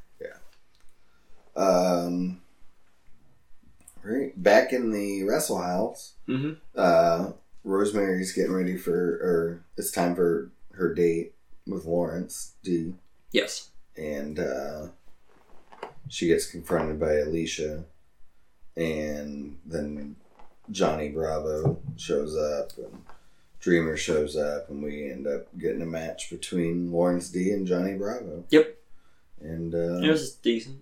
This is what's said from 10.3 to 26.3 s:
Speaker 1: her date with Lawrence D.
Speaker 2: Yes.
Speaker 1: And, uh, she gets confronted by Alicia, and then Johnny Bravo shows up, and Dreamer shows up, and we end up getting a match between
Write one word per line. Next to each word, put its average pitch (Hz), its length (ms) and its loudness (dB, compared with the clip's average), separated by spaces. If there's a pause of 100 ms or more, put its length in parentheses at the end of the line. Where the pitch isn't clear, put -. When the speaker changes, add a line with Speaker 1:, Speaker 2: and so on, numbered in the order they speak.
Speaker 1:
her 82 200 2
date 85 400 2 (340)
with 90 180 -4
Lawrence 85 680 -2 (100)
D. 87 300 -2 (380)
Speaker 2:
Yes. - 380 0 (280)
Speaker 1:
And, 76 420 -6
uh, 71 480 -4 (1200)
she - 200 -2
gets 80 180 6
confronted 80 540 -2
by 78 140 2
Alicia, 78 720 -2 (920)
and 73 880 -4
then 73 500 -6 (540)
Johnny 78 400 0
Bravo 78 720 0 (180)
shows 76 400 -2
up, 76 400 -2
and - 240 -14 (580)
Dreamer 82 380 4
shows 76 400 2
up, 73 320 -2
and 73 140 -8
we 73 260 -6
end 65 160 -8
up 71 220 -4 (100)
getting 82 240 -4
a 82 60 -4
match 80 420 -6
between 87 640 -2